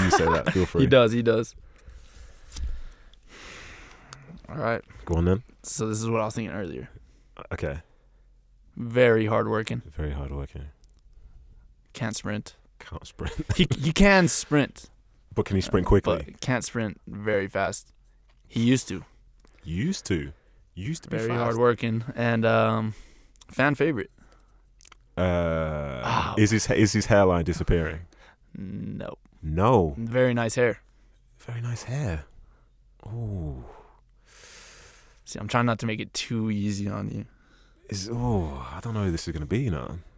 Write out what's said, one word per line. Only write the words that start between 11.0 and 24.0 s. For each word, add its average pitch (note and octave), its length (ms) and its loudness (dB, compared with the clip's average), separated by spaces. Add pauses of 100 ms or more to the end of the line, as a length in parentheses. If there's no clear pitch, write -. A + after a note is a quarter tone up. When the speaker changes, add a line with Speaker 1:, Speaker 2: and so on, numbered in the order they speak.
Speaker 2:
Can't A2+ 200 -4
sprint. - 400 -8 (240)
Speaker 1:
Can't - 280 -14
sprint. - 260 -8 (120)
<laughs> - 120 -2
Speaker 2:
He, F3+ 100 4 (120)
he D#3 140 0
can F#3+ 360 8
sprint. - 640 0 (440)
Speaker 1:
But - 120 0
can G2 100 0
he F#2 60 2
sprint F2+ 240 0
quickly? F#2+ 400 4
Speaker 2:
But - 160 -20
can't B2+ 200 0
sprint A2 440 -4
very G#2 420 -2
fast. F#2+ 440 -4 (540)
He - 160 -4
used B2 260 4
to. F#2 160 -8 (600)
Speaker 1:
Used G#2 420 -4
to. C#2+ 260 -2 (420)
Used B2 300 -8
to - 40 -18
be - 80 -4
Speaker 2:
Very A2+ 140 -2
Speaker 1:
fast. A#2+ 120 -2
Speaker 2:
hardworking. A#2 640 2 (100)
And, A#2 300 0
um, A2 500 2 (560)
fan C#3+ 240 0
favorite. C#3 360 0 (1040)